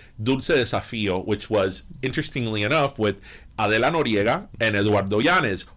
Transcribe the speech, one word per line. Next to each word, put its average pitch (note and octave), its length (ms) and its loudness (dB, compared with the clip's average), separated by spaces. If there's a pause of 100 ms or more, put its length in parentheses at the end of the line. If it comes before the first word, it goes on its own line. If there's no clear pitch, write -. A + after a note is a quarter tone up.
(220)
Dulce C3 280 0
Desafío, G#2+ 720 0
which G#2 240 -4
was, F#2+ 360 0 (180)
interestingly B2 640 -4
enough, C#3 340 0
with G#2 240 0 (380)
Adela A2 320 2
Noriega C3 560 0 (120)
and A2 160 2
Eduardo G2+ 460 2
Llanes, D3+ 440 2 (120)